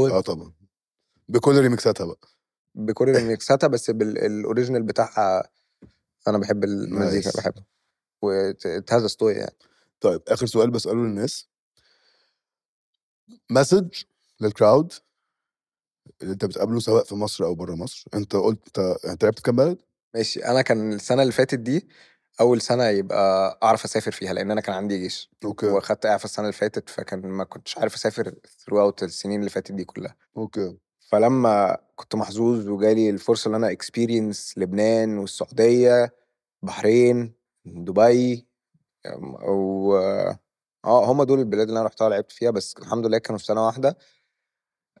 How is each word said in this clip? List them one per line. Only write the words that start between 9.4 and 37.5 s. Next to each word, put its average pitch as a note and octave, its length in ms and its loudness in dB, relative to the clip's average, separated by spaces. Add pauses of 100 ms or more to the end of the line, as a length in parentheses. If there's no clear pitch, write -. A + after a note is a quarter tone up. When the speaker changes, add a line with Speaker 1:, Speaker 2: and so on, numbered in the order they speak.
Speaker 1:
طيب، E3 280 2
آخر A#2+ 180 0
سؤال A#2 240 2
بسأله A2+ 240 -2 (100)
للناس. A2 440 -6 (2000)
مسج E3+ 380 4 (520)
للكراود A2+ 520 4 (1300)
اللي F#2+ 100 -8
أنت G2 120 -6
بتقابله G#2 360 -2
سواء A2+ 240 2
في - 100 -12
مصر G2+ 300 -4
أو F2 100 -2
برا F2 200 -8
مصر. F2 300 -10 (100)
أنت G#2 220 -4
قُلت G#2+ 420 -2
أنت، F#2 260 -2
أنت E2+ 200 -2
لعبت G#2+ 140 4
في - 40 -20
كام A#2+ 140 0
بلد؟ E3 220 2 (360)
Speaker 2:
ماشي، - 300 -4
أنا B2 180 2
كان A2 300 0
السنة B2+ 300 0
اللي B2+ 100 2
فاتت C3 260 0
دي B2 300 -4 (520)
أول A#2+ 200 4
سنة B2 240 0
يبقى G2 800 2
أعرف A2 220 2
أسافر A2 280 -4
فيها، F#2 200 -8
لأن G2 180 -4
أنا G#2+ 100 -2
كان G2+ 140 -6
عندي G2 240 -4
جيش. - 320 -10 (140)
Speaker 1:
أوكي. G#2 220 -4
Speaker 2:
وأخدت G2+ 400 0
إعفاء G#2 180 0
السنة G#2+ 200 -6
اللي G#2 80 -2
فاتت، - 380 -4
فكان - 300 -10
ما F#2+ 240 -6
كنتش - 340 -14
عارف - 160 -2
أسافر G#2+ 360 -4
throughout - 720 -2
السنين G2 380 -6
اللي G2+ 100 -4
فاتت F#2+ 220 -8
دي F#2+ 120 -8
كلها. - 320 -14 (200)
Speaker 1:
أوكي. G2+ 400 -8 (320)
Speaker 2:
فلما G#2+ 680 4 (200)
كنت - 180 -14
محظوظ G#2+ 540 -2
وجالي G#2+ 420 2
الفرصة A2+ 380 0
إن G#2+ 60 -2
أنا A2 200 0
experience A2+ 840 -4
لبنان G#2+ 600 0
والسعودية، A#2+ 960 2 (480)
بحرين، A#2 720 2 (320)